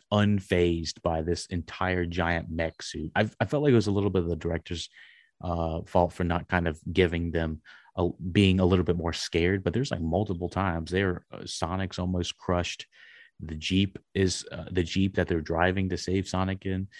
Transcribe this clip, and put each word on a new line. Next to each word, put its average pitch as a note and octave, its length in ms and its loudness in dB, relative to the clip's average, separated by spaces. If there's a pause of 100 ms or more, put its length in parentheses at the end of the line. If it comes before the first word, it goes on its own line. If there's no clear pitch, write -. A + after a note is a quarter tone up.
(120)
unfazed F#2+ 920 2
by D#2+ 220 0
this E2+ 240 -4
entire F2+ 580 -2
giant E2+ 460 -2
mech E2 320 -4
suit. D#2 320 -8
I've, G#2+ 240 0
I - 60 0
felt D3 180 0
like D3 80 4
it B2 40 8
was G#2 120 4
a G#2 40 2
little G2+ 200 2
bit F#2 120 2
of E2+ 60 -2
the E2+ 60 0
director's, E2 540 -6 (520)
uh, E2+ 460 -2
fault F2 260 2
for F#2 100 -4
not E2+ 260 -2
kind E2+ 180 2
of D#2 120 -4 (120)
giving E2+ 400 2
them D#2+ 300 -2 (340)
a, F2 140 0 (220)
being F#2+ 280 6
a F#2 60 6
little F2+ 200 4
bit E2+ 120 0
more E2 160 -2
scared, F2+ 500 0
but E2+ 100 0
there's, C3 160 -2
like, E2+ 120 -4
multiple F2 480 -2
times E2+ 420 0
there, F#2 400 0
uh, - 140 -12
Sonic's F#2 520 -4
almost F2+ 400 -2
crushed. - 480 -2 (540)
The D#2+ 160 -8
Jeep F#2+ 420 0 (160)
is, F#2+ 380 0
uh, F2 180 -10
the F2+ 140 0
Jeep G2 320 0
that F2+ 120 2
they're E2 140 0
driving F#2 480 0
to F#2 80 -2
save F#2 300 -2
Sonic F#2+ 380 -2
in F#2+ 240 -4 (100)